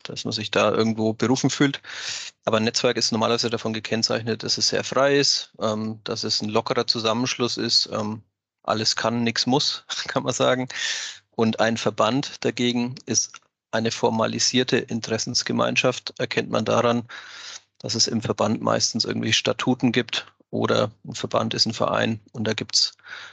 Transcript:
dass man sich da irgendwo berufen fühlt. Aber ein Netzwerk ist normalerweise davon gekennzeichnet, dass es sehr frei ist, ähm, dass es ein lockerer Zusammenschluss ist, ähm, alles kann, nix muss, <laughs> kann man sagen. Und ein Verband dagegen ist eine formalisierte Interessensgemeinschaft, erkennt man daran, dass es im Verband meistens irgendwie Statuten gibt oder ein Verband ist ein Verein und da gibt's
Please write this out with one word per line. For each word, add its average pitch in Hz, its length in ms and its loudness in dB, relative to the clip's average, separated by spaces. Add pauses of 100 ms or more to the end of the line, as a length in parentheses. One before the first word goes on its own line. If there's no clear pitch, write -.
dass - 200 -10
man 113 60 -4
sich 110 220 -6
da 104 180 4
irgendwo 110 420 2
berufen 131 380 2
fühlt. - 320 0 (600)
Aber 110 140 2
ein 110 60 2
Netzwerk 117 320 2
ist 113 140 0
normalerweise 113 400 2
davon 113 220 -2
gekennzeichnet, 113 720 -2
dass 113 140 -2
es 107 100 0
sehr 104 160 0
frei 139 340 2
ist, - 420 0
ähm, 110 440 -2
dass 113 180 -4
es 107 180 -2
ein 107 100 -4
lockerer 113 360 0
Zusammenschluss 117 720 0
ist, 113 360 2
ähm, 107 300 -4 (400)
alles 107 320 0
kann, 117 300 0
nix 117 220 0
muss, - 380 0 (120)
<laughs> - 100 -6
kann 131 160 -2
man 131 100 -2
sagen. 127 360 2 (640)
Und 113 260 2
ein 113 180 4
Verband 110 680 0
dagegen 120 500 0 (120)
ist - 260 0 (400)
eine 113 180 0
formalisierte 113 840 2
Interessensgemeinschaft, 120 1400 0
erkennt - 300 -2
man 113 140 0
daran, 117 440 2 (720)
dass 113 180 -6
es 113 100 2
im 113 160 -2
Verband 110 400 4
meistens 113 420 2
irgendwie 110 280 0
Statuten 120 580 2
gibt - 360 0 (240)
oder 113 420 2 (160)
ein 120 60 -10
Verband 113 400 -2
ist - 120 0
ein 113 60 -2
Verein 110 480 0 (120)
und 110 120 -4
da 110 80 0
gibt's - 400 -2 (400)